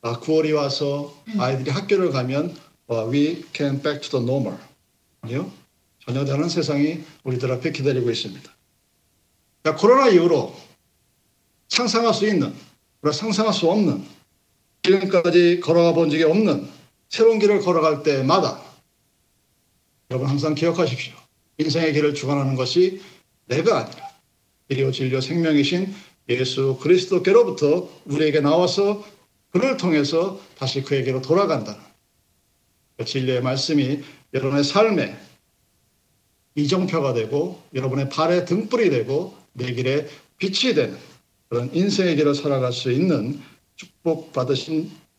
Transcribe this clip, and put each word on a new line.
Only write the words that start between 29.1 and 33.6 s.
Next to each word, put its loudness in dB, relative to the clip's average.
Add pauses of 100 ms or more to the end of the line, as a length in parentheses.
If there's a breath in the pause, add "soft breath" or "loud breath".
그를 0
통해서 0 (180)
다시 -4
그에게로 -2
돌아간다는 0 (1160)
그 -8
진리의 -2
말씀이 -2 (320 loud breath)